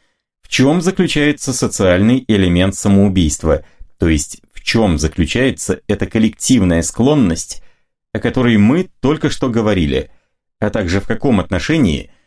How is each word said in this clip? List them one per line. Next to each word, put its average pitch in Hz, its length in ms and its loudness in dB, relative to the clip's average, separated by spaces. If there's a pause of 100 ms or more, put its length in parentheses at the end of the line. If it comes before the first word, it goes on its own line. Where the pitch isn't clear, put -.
(420)
в - 80 -20
чем 147 320 2
заключается 156 720 0
социальный 107 760 2
элемент 95 480 2
самоубийства, 92 880 2 (340)
то 85 120 0
есть - 320 -4 (120)
в - 80 -18
чем 98 380 0
заключается 90 880 -2
эта 101 200 -4
коллективная 110 760 0
склонность, 113 840 -2 (480)
о 107 80 -8
которой 120 380 0
мы 113 320 2 (100)
только 151 300 0
что 135 200 -2
говорили, 92 640 0 (480)
а 107 100 -2
также 95 300 -2
в - 80 -6
каком 113 320 0
отношении 90 720 -2 (160)